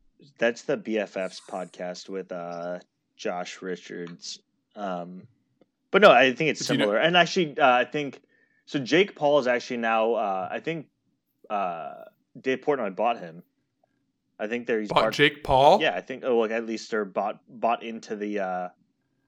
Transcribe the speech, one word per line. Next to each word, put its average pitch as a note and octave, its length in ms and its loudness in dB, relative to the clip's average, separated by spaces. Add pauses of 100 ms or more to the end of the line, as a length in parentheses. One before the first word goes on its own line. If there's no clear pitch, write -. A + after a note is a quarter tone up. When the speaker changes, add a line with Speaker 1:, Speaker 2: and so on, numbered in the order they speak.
(380)
Speaker 1:
That's A#2 260 0
the C#3 140 -2
B A2 200 -4
F G2 200 -4
Fs F#2+ 320 -8
podcast F2+ 580 -10
with, F#2+ 240 -10
uh, F2 480 -8 (380)
Josh F2+ 440 -8
Richards. F2+ 800 -12 (360)
Um, F#2 480 -8 (680)
but G3 100 6
no, G3 100 12
I C3 220 8
think C#3+ 180 0
it's C3+ 140 -4
Speaker 2:
Do B2 80 0
you - 40 2
know - 80 2
Speaker 1:
similar. G#2 140 2
And E3 180 2
actually, E3+ 420 2
uh, C#3 140 6
I B2 100 4
think, C#3+ 380 -6 (440)
so - 140 -4
Jake D3+ 380 2
Paul D3 220 4
is B2 80 0
actually B2 300 -2
now, A2+ 360 2
uh, G2 360 -2
I A#2+ 120 -6
think, D#3+ 260 -8 (640)
uh, E2+ 440 -4 (460)
Dave C3 220 -4
Portnoy A#2+ 340 -2
bought A2 240 0
him. E2+ 240 -16 (960)
I G#2+ 60 -4
think A#2+ 200 -4
they're, A#2 120 0
he's G#2+ 100 -4
Speaker 2:
Bought C3+ 120 2
Speaker 1:
part A2 140 0
Speaker 2:
Jake D3 280 2
Paul? D3 380 6
Speaker 1:
Yeah, D3 140 0
I F2+ 60 -4
think, B2+ 220 -10
oh, B2 140 2
like, A2 140 2
at A2+ 140 -4
least A2 260 -8
they're G#2+ 120 0
bought, G2+ 360 -4 (100)
bought A#2 340 -2
into A2+ 320 -10
the, G#2 240 -4
uh, F2+ 300 -4 (580)